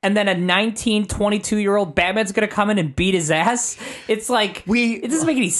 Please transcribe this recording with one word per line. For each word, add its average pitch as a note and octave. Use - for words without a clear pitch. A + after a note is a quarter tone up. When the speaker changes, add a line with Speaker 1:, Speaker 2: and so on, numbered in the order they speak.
Speaker 1:
and G3
then G3+
a F#3+
nineteen, G#3+
twenty-two-year-old G3+
Batman's F#3+
gonna G#3
come G#3
in G#3
and D3+
beat F#3
his E3
ass. F3
It's A3
like, G#3+
Speaker 2:
We, A#3
Speaker 1:
it A#3
doesn't D#4+
make D#4
any G#3